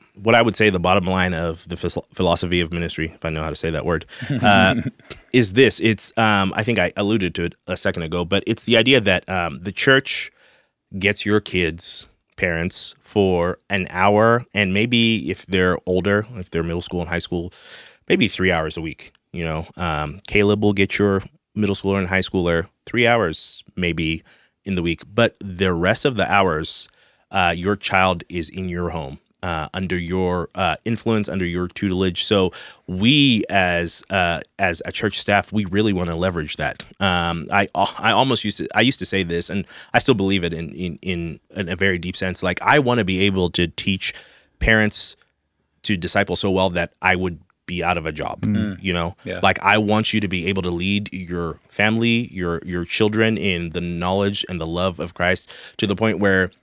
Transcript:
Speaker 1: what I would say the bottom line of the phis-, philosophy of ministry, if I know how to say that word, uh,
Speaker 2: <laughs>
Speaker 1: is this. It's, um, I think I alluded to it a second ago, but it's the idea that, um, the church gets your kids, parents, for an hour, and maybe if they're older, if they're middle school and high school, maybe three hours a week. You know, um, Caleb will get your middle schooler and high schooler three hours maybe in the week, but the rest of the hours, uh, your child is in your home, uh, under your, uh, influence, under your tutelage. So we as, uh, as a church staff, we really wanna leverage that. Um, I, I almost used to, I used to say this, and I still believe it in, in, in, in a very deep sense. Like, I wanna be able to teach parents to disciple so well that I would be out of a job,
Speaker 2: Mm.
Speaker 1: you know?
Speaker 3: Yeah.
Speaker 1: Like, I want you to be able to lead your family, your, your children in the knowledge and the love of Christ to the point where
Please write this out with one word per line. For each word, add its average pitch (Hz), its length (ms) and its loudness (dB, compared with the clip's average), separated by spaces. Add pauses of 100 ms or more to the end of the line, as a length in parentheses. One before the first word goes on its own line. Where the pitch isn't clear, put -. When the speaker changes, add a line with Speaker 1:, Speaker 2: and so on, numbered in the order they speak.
(140)
Speaker 1:
what 107 200 2
I 117 80 8
would 113 140 2
say 107 120 4
the 95 100 2
bottom 90 280 2
line 92 260 2
of 82 380 -4
the 87 60 -8
phis-, 87 200 -4 (160)
philosophy 87 480 0
of 82 100 -2
ministry, 82 440 -6
if - 100 -14
I 82 60 -4
know 80 120 -4
how 78 60 -4
to 76 80 -6
say 82 140 -4
that 80 160 -4
word, 82 180 -2 (380)
uh, 98 320 6 (320)
Speaker 2:
<laughs> - 260 -20
Speaker 1:
is 110 220 4
this. 120 260 6
It's, 104 380 0
um, 101 360 2
I 110 100 0
think 113 140 0
I 90 200 2
alluded 101 380 0
to 87 80 -2
it 82 100 -6 (120)
a 90 120 -6
second 92 240 -4
ago, 82 240 -4
but 98 200 0
it's - 180 -4
the 117 120 4
idea 131 240 6
that, 92 260 2
um, 85 360 -4
the 98 100 -8
church - 580 2 (680)
gets 98 260 0
your 104 160 2
kids, 85 680 -4 (280)
parents, 87 640 -4
for 90 580 0 (120)
an 98 180 -2
hour, 104 640 4
and 98 220 0
maybe 113 560 2
if - 160 -8
they're 92 400 2
older, 98 400 0 (100)
if 92 140 -12
they're 82 120 -2
middle 85 200 -4
school 90 180 -6
and 82 80 -6
high 87 120 -2
school, 87 300 -6 (580)
maybe 165 200 4
three 92 240 0
hours 80 240 -2
a 82 60 -8
week. - 300 -12 (200)
You 85 120 -6
know, 80 220 -4 (120)
um, 76 480 -4
Caleb 104 360 2
will 104 120 4
get 98 240 0
your 98 240 2 (320)
middle 104 200 0
schooler 98 240 -2
and 95 100 -2
high 95 120 0
schooler 85 460 0 (180)
three 120 220 0
hours 110 580 -2 (100)
maybe 82 480 -2 (440)
in 98 80 -2
the 90 80 -2
week, 82 200 -2 (120)
but 117 260 2
the 95 320 0
rest 90 320 0
of 135 120 0
the 95 140 0
hours, 85 600 0 (400)
uh, 90 260 2
your 90 200 -2
child 92 520 2
is 87 220 -6
in 92 180 -6
your 87 220 -4
home, 71 280 -8 (240)
uh, 82 320 -4
under 92 220 -2
your, 90 600 -2
uh, 87 280 0
influence, 110 440 -2
under 92 160 -4
your 87 240 -2
tutelage. 92 560 0
So 95 280 2 (360)
we 117 600 4
as, 87 640 0
uh, 87 300 0 (180)
as 90 280 0
a - 40 -8
church - 300 -4
staff, 101 320 0
we 107 140 0
really 101 260 2
wanna 90 240 -2
leverage 85 400 -2
that. - 280 -6 (140)
Um, 87 540 0
I, 101 220 2
I 101 360 0
almost 117 340 2
used 104 140 -4
to, - 160 -6
I 104 60 4
used 120 180 4
to - 80 -6
say 95 160 0
this, 85 280 -4
and 98 140 -4 (300)
I 120 60 6
still - 140 4
believe 98 280 0
it 85 100 -2
in, 82 220 -8
in, 87 280 -6
in, 85 380 -6 (140)
in 95 140 -6
a 90 80 -4
very 95 220 2
deep 87 180 -8
sense. 92 260 -4
Like, 90 200 -2
I 127 180 4
wanna 120 240 2
be 92 160 0
able 95 300 2
to 90 180 0
teach - 460 -4 (440)
parents 110 580 2 (680)
to 104 140 -2
disciple 90 400 0
so 101 140 -2
well 92 200 2
that 87 320 -4
I 92 120 4
would 92 240 -2 (280)
be 87 180 -6
out 87 140 0
of 80 80 -6
a 78 60 -4
job, - 300 -8
Speaker 2:
Mm. 104 380 -2
Speaker 1:
you 92 120 -2
know? 85 320 -2
Speaker 3:
Yeah. 90 180 -8
Speaker 1:
Like, 95 180 4
I 104 180 4
want 107 360 2
you 110 60 2
to 101 80 -2
be 87 180 -4
able 95 160 -2
to 87 80 -2
lead 98 420 -2
your 85 460 -6 (100)
family, 113 640 2
your, 85 320 -4
your 87 200 -4
children 110 520 2
in 85 340 -2
the 85 100 -4
knowledge 92 680 -2
and 90 120 -6
the 80 60 -6
love 87 340 -2
of 87 140 -8
Christ 90 380 0 (240)
to 110 100 -2
the 98 100 0
point 107 240 0
where 95 300 4 (120)